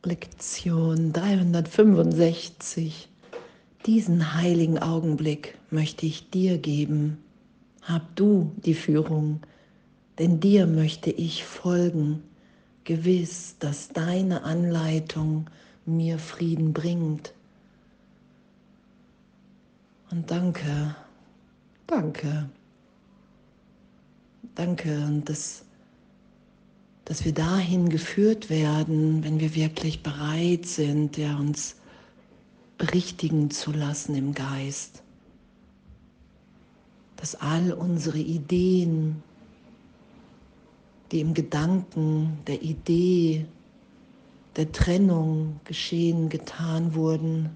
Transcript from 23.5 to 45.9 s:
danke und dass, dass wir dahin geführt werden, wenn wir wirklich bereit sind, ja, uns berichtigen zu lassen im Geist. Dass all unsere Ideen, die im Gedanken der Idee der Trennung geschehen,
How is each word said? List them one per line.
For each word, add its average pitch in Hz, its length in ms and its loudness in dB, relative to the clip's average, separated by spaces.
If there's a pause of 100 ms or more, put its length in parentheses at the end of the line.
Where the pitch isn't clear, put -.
danke 170 400 -2 (100)
und 147 240 -2
dass, - 360 -8 (1400)
dass - 200 -6
wir 160 80 0
dahin 175 560 0
geführt 208 600 0
werden, 156 760 2
wenn 156 160 -2
wir 156 160 -2
wirklich 156 480 -2
bereit 160 640 0
sind, 147 520 0
ja, 147 200 -2
uns 147 400 -4 (1000)
berichtigen 160 720 0
zu - 220 -6
lassen 147 440 -4
im 139 180 -2
Geist. 135 680 -8 (2000)
Dass - 200 -10
all 165 360 0
unsere 160 480 -2
Ideen, 165 1040 0 (1900)
die 160 100 -2
im 156 120 0
Gedanken 156 1040 0 (100)
der 143 140 -4
Idee 165 840 2 (1120)
der 156 160 -2
Trennung 160 920 2
geschehen, 165 640 -2